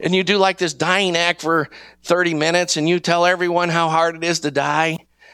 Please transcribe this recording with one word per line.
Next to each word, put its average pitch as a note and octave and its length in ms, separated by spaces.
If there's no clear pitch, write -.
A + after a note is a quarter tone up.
and E3+ 140
you F#3+ 80
do, G3 140
like, F#3+ 220
this E3 160
dying F3+ 420
act E3+ 240
for D#3 280
thirty F3 300
minutes E3+ 420
and D#3 120
you F3 120
tell E3+ 260
everyone F3 440
how E3 180
hard E3 260
it E3 80
is E3 180
to D3 100
die. D3 480